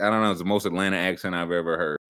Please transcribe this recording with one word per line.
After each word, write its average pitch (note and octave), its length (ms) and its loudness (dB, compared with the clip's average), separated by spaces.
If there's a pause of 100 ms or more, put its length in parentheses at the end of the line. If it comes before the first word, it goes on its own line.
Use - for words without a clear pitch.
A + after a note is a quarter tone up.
I G2+ 80 2
don't A2 120 4
know, G#2+ 100 4
it's F2 100 -2
the F2 40 -4
most G2+ 200 2
Atlanta F#2+ 320 0
accent F2+ 380 -2
I've F2 180 -2
ever E2 240 0
heard, D#2 180 -2 (140)